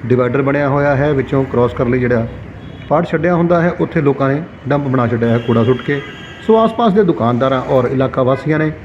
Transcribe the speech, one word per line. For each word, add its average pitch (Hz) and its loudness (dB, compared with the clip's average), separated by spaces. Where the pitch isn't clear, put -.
ਡਿਵਾਈਡਰ 123 2
ਬਣਿਆ 143 0
ਹੋਇਆ 143 0
ਹੈ, 147 0
ਵਿੱਚੋਂ 135 0
ਕ੍ਰਾਸ 120 0
ਕਰਨ 123 -2
ਲਈ 127 0
ਜਿਹੜਾ 120 0
ਪਾਰਟ 160 2
ਛੱਡਿਆ 165 0
ਹੁੰਦਾ 170 2
ਹੈ, 170 0
ਉੱਥੇ 170 -2
ਲੋਕਾਂ 139 2
ਨੇ 143 -2
ਡੰਪ 143 0
ਬਣਾ 127 2
ਛੱਡਿਆ 117 0
ਹੈ 117 2
ਕੂੜਾ 117 2
ਸੁੱਟ 123 2
ਕੇ। 143 -4
ਸੋ 220 4
ਆਸ-ਪਾਸ 226 2
ਦੇ 208 4
ਦੁਕਾਨਦਾਰਾਂ 127 2
ਔਰ 135 4
ਇਲਾਕਾ 131 0
ਵਾਸੀਆਂ 135 0
ਨੇ 156 0